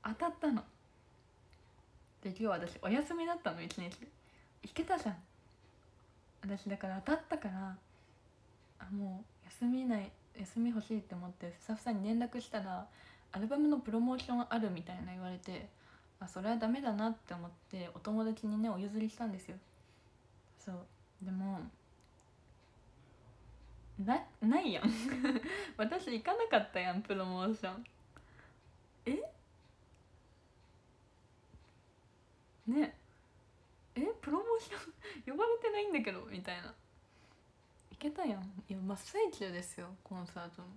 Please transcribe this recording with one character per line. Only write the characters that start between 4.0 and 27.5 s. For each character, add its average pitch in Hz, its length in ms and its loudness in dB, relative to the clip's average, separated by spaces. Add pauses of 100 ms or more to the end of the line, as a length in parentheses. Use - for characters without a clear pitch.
行 - 100 -14
け 330 100 -2
た 349 160 4
じ - 100 0
ゃ 202 40 0
ん。 175 40 -4 (1300)
私 196 260 -4
だ 196 80 -2
か 190 120 -4
ら 190 160 -4
当 277 80 2
た 320 60 4
っ - 100 -2
た 311 100 -2
か 220 100 -4
ら、 190 280 -4 (1040)
あ、 - 120 -14
も 196 320 -2 (200)
う - 20 -20
休 - 200 -2
み 254 180 4
な 226 160 4
い、 196 100 -6 (260)
休 196 220 -6
み 233 120 4
欲 220 120 2
し 226 120 -4
い 214 40 2
っ 196 40 -2
て 185 120 -10
思 180 140 -6
っ - 20 -8
て 175 300 -8
ス - 80 -16
タ 220 60 0
ッ - 20 -4
フ 214 60 -10
さ 247 100 -2
ん 196 100 0
に 202 60 0
連 226 100 4
絡 240 220 0
し - 100 -12
た 214 100 -2
ら、 190 280 -4 (420)
ア 185 80 -4
ル 208 80 0
バ 277 100 2
ム 302 120 8
の 285 100 8
プ 226 140 -2
ロ 226 80 4
モ 254 160 4
ー 254 40 -2
シ - 80 -6
ョ 247 60 0
ン 240 140 4
あ 233 100 2
る 214 120 4
み 175 120 -2
た 185 100 -8
い 180 40 -6 (100)
な 180 60 -6
言 180 80 -6
わ 185 100 -4
れ 180 80 -6
て、 185 300 -8 (520)
あ、 185 60 -6
そ 185 160 -6
れ 214 80 2
は 233 60 4
ダ 226 120 2
メ 254 120 4
だ 254 120 2
な 214 180 2
っ 220 40 0
て - 200 -10
思 170 120 -8
っ 170 40 -10 (200)
て、 180 240 -6
お 180 60 -12
友 220 240 2
達 220 220 -2
に 214 120 2
ね、 226 100 4
お 190 100 0
譲 202 200 -2
り 220 100 2
し - 80 -6
た 240 80 -4
ん 214 80 -2
で 185 60 -6
す - 100 -12
よ。 185 80 -10 (1000)
そ - 140 -10
う。 180 140 -8 (360)
で 185 80 -6
も、 190 300 0 (2500)
な-、 208 220 4 (200)
な 254 200 8
い 294 120 2
や - 100 0
ん。 226 80 6 (400)
<laughs> 359 460 -2
私 262 360 0
行 226 100 0
か 381 140 2
な 466 120 4
か 247 100 8
っ 208 140 2
た 185 80 2
や 180 120 2
ん、 196 100 0
プ 202 120 -2
ロ 190 100 0
モ 185 220 0
ー 220 100 2